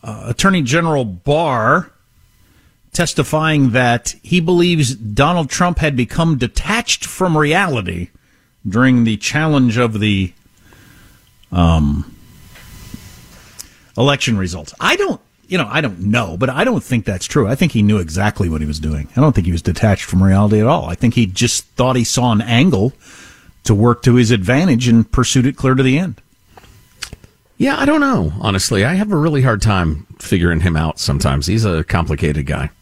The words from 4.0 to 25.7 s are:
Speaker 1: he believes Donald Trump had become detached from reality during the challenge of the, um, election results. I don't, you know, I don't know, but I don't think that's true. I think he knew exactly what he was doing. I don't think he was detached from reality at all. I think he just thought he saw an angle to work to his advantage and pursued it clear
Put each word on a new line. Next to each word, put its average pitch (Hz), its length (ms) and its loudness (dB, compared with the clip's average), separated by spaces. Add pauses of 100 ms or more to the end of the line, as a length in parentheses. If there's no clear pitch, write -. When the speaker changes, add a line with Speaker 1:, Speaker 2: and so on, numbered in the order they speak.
Speaker 1:
he 180 160 0
believes 170 560 0
Donald 139 540 -2
Trump 87 300 -2
had 147 180 0
become 156 400 0
detached - 680 -4
from 175 320 -2
reality 143 720 -2 (580)
during 120 360 4
the 110 140 0
challenge 143 600 0
of 113 220 0
the, 98 320 0 (1200)
um, 80 640 0 (1800)
election 127 400 0
results. 85 420 -8
I 240 160 0
don't, 392 240 -2 (280)
you 180 100 -4
know, 139 120 -2
I 143 120 -2
don't 101 180 -6
know, 95 380 -2
but 127 120 0
I 143 140 -2
don't 226 200 -2
think 120 220 -4
that's 95 200 -6
true. 117 220 0
I 117 80 0
think 165 180 0
he 113 80 2
knew 104 160 2
exactly 92 520 -2
what 78 120 -4
he 76 60 -4
was 76 120 -6
doing. 76 360 -4
I 123 60 2
don't 151 120 4
think 92 120 0
he 90 60 -2
was 82 100 -2
detached 98 440 0
from 92 180 2
reality 101 360 4
at 110 80 2
all. 160 180 0
I 85 100 -6
think 120 200 0
he 117 100 4
just 98 400 -4 (100)
thought 127 200 0
he 123 80 2
saw 123 280 0
an 110 100 2
angle 117 520 2 (720)
to 107 100 2
work 117 280 2
to 120 120 4
his 120 160 4
advantage 123 560 2
and 117 240 4
pursued 127 340 2
it 139 120 -2
clear 131 180 2